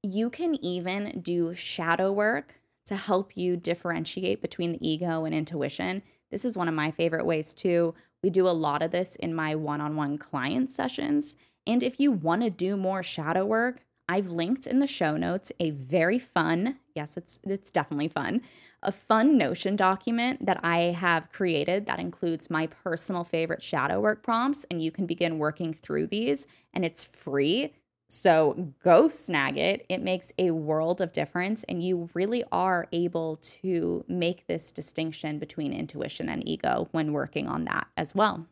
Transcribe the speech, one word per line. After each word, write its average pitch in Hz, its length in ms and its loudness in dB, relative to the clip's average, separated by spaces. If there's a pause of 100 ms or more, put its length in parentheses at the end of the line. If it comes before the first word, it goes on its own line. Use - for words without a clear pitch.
You 208 240 0
can 320 340 -2
even 180 600 -4
do 175 320 0
shadow 180 580 0
work 208 480 0 (240)
to - 100 -6
help 196 440 0
you 180 180 2
differentiate 175 840 -2
between 170 300 -2
the - 140 -6
ego 160 380 0
and 156 100 -2
intuition. 160 680 -4 (280)
This - 140 -4
is 240 140 -2
one 175 100 0
of 160 60 0
my 156 160 0
favorite 165 340 0
ways 160 300 0
too. 170 400 2 (280)
We 185 60 2
do 185 180 4
a 180 40 6
lot 156 320 0
of 165 80 -2
this 180 260 -4
in 165 180 -4
my 156 200 -2
one-on-one 151 640 -2
client 175 520 -2
sessions. 294 680 -2 (300)
And 240 160 2
if 247 160 -2
you 285 140 4
wanna 185 380 2
do 185 260 -2
more 190 260 0
shadow 170 440 -2
work, 233 340 0 (260)
I've 190 220 0
linked 170 380 -2
in 254 120 2
the 277 80 4
show 160 300 0
notes 175 420 -2
a 165 120 0
very 160 480 2
fun, 180 580 0 (180)
yes, 151 220 -8
it's, - 260 -10
it's 196 280 -6
definitely 151 380 0
fun, 175 340 -2 (400)
a - 100 0
fun 240 460 4
Notion 180 360 2
document 233 720 2
that 190 180 2
I 170 360 2
have 170 340 2
created 180 540 0
that - 120 -2
includes 170 520 -4
my 160 160 0
personal 170 580 -4
favorite 165 380 -2
shadow 160 400 0
work 214 200 0
prompts, 247 480 0
and 170 120 -2
you 160 80 0
can 175 160 -4
begin 170 320 0
working 156 340 -2
through 156 360 -4
these, 233 380 -2 (280)
and 190 100 0
it's - 220 -6
free. 160 680 0 (380)
So 160 640 4 (100)
go 180 240 10
snag 139 480 -2
it. 165 320 0
It 185 140 -2
makes 185 360 -2
a 185 120 4
world 160 500 0
of 170 100 0
difference, 180 540 -2
and 170 180 -4
you 175 300 -2
really 214 400 0
are 180 400 0
able 170 440 -2
to 170 720 -2
make 175 400 -2
this 165 240 -4
distinction 156 680 -6
between 147 340 -6
intuition 151 560 -6
and 156 180 -4
ego - 460 0
when 151 220 -2
working 143 340 -4
on 139 160 -4
that - 320 -4
as 160 180 -6
well. 196 380 0